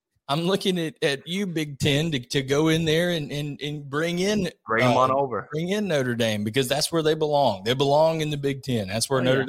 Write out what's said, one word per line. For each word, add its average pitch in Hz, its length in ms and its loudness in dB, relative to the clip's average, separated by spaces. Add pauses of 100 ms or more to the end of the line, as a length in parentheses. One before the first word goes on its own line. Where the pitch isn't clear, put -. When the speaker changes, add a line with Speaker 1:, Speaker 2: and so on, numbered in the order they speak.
(280)
Speaker 1:
I'm 147 140 -2
looking 190 360 0
at, 160 240 -6
at 139 240 -2
you, 190 200 -4
Big 156 320 -4
Ten, 151 340 2
to, 139 80 0
to 135 220 -2
go 143 260 2
in 160 160 2
there 160 260 2
and, 156 220 -4
and, 147 300 -6
and 147 260 -8
bring 165 300 -2
in, 190 320 0 (160)
Speaker 2:
Bring 113 180 2
'em 123 120 6
Speaker 1:
uh, 127 40 6
Speaker 2:
on 131 100 4
over. 131 400 -2
Speaker 1:
bring 165 200 -4
in 208 180 -2
Notre 131 260 0
Dame, 110 300 0
because 123 240 0
that's 139 240 -2
where 165 100 0
they 156 120 2
belong. 143 500 2
They 120 100 0
belong 151 460 4
in 151 100 -2
the 147 60 -4
Big 139 260 -4
Ten. 110 260 -2
That's 110 200 -2
where 135 120 2
Speaker 3:
Oh, 127 40 0
Speaker 1:
Notre 131 160 2
Speaker 3:
yeah. 127 80 -2